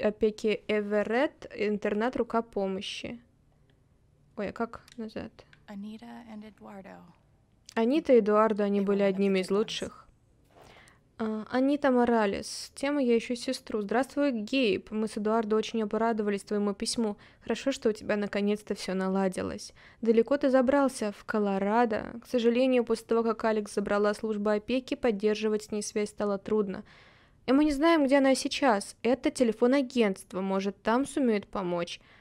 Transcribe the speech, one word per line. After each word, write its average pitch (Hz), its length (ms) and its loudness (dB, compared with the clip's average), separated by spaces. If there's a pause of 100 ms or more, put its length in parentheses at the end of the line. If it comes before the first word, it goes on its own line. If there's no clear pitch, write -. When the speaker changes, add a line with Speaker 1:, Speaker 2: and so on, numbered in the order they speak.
Speaker 1:
опеки 214 680 0
Эверетт, 208 880 -2
интернат 208 600 -2
«Рука 233 260 -2
помощи». 196 800 -6 (1160)
Ой, 208 140 -6
а - 20 -14
как - 300 -8 (140)
назад? 220 360 -12 (360)
Speaker 2:
Анита 214 380 -14 (260)
and 214 120 -16
Eduardo. 202 540 -20 (760)
Speaker 1:
Анита 262 380 4
и 240 80 10
Эдуардо, 214 440 2
они 202 160 0
Speaker 2:
They 196 40 0
Speaker 1:
были 196 180 0
Speaker 2:
were 202 40 4
one - 20 4
of - 20 4
the 190 60 -2
Speaker 1:
одними 196 220 2
Speaker 2:
good 185 40 0
Speaker 1:
из 180 80 -6
Speaker 2:
ones. 196 60 2
Speaker 1:
лучших. - 460 -4 (1160)
А, 220 320 -6
Анита 269 400 2
Моралес. 233 840 0
Тема 285 280 -2
«Я 240 160 4
ищу 233 180 -4
сестру». 240 440 -6
Здравствуй, 254 520 0
Гейб. 220 580 0
Мы 214 180 -4
с - 100 -8
Эдуардо 214 380 0
очень 220 260 -2
обрадовались 214 640 -2
твоему 202 300 -2
письму. 220 420 -2 (240)
Хорошо, 233 320 -2
что 247 160 -2
у 214 40 2
тебя 214 240 -2
наконец-то 208 580 -2
все - 200 -6
наладилось. 190 760 -2 (300)
Далеко 226 340 4
ты 285 140 2
забрался? 262 640 2
В - 120 -18
Колорадо. 208 880 0 (100)
К - 40 -20
сожалению, 240 580 4
после 226 220 -4
того, 226 180 2
как 226 220 -2
Алекс 214 280 -2
забрала 208 400 2
служба 214 380 -2
опеки, 247 420 -2
поддерживать 214 680 0
с - 80 -18
ней 208 100 -4
связь 208 280 -4
стало 202 280 -4
трудно. 208 460 -2 (600)
И 247 60 2
мы 285 120 6
не 302 80 2
знаем, 311 320 4
где 269 140 4
она 269 160 6
сейчас. 254 680 0
Это 262 280 0
телефон 240 440 2
агентства. 226 680 0
Может, 190 400 -2
там 254 240 0
сумеют 226 420 0
помочь. 175 500 -4 (220)